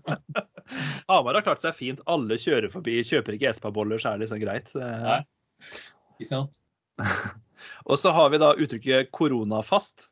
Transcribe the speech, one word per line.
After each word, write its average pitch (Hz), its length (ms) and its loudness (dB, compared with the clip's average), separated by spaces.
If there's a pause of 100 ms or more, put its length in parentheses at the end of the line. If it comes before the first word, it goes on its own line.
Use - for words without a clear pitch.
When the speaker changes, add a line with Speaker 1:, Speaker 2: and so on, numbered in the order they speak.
(460)
Speaker 1:
<laughs> - 640 -10
Hamar 151 280 4
har 208 80 0
klart - 180 -2
seg 165 140 -2
fint. 127 300 -8
Alle 120 320 0
kjører 113 320 0
forbi, 117 340 -4
kjøper 110 320 -2
ikke 135 140 2
Espa-boller, 107 500 -4
så 117 100 -2
er 104 80 -4
det 110 60 -4
liksom 107 160 -6
greit. 104 320 -6
Det 127 160 -6 (140)
Speaker 2:
Nei. 117 160 2 (960)
Ikke - 140 -12
sant? 135 300 -6 (400)
Speaker 1:
<laughs> 107 60 -4 (840)
Og 139 100 2
så 180 140 4
har 156 180 6
vi 151 100 4
da 147 120 8
uttrykket 131 580 0
koronafast. 120 1000 -2